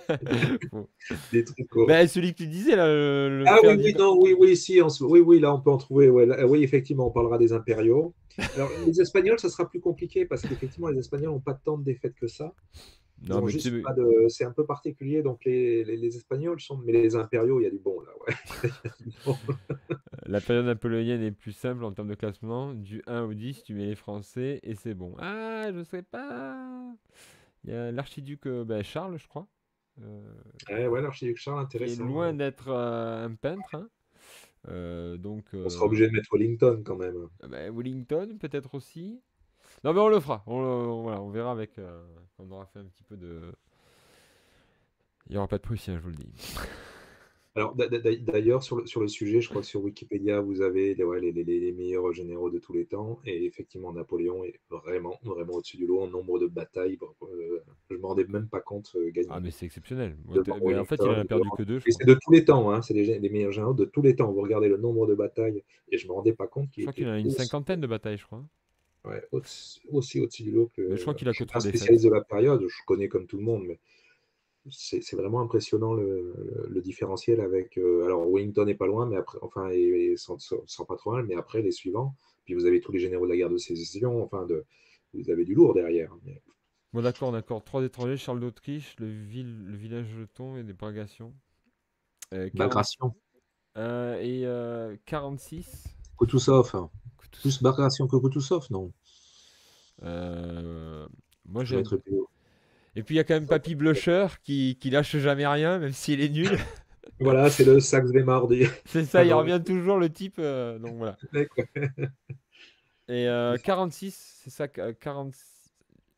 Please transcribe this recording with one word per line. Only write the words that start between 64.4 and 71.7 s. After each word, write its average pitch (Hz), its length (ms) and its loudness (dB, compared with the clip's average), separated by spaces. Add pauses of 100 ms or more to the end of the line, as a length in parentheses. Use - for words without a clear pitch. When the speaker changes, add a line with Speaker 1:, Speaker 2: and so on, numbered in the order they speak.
Speaker 2:
regardez 104 280 2
le 98 80 4
nombre 113 300 0
de 104 80 4
batailles, 104 460 -2 (280)
et 95 80 -2
je 92 100 -8
me 92 60 -6
rendais 104 200 2
pas 98 140 -6
compte 139 220 -6
qu'il - 140 -10
Speaker 1:
Je - 20 -4
crois 135 80 -6
qu'il - 100 -8
Speaker 2:
était 117 80 -4
Speaker 1:
en 107 40 -2
a 107 40 -2
une 107 80 -2
Speaker 2:
aussi, 135 80 -2
Speaker 1:
cinquantaine 147 460 -4
de 135 60 -4
batailles, 107 300 -6
je - 80 -16
crois. 120 200 -16 (580)
Speaker 2:
ouais, 52 180 -10 (120)
aussi, - 560 -10
aussi 135 320 -2
au-dessus 117 220 -6
du 107 80 -6
lot 117 220 2
que, 101 100 -6
Speaker 1:
Mais 92 120 -2
je - 60 -6
crois 147 140 -6
qu'il 127 120 -6
a 120 60 0
Speaker 2:
je - 20 -2
suis 117 100 -6
Speaker 1:
que - 60 -18
Speaker 2:
pas 120 80 -2
Speaker 1:
trois 110 40 -4
défaites. 101 180 -2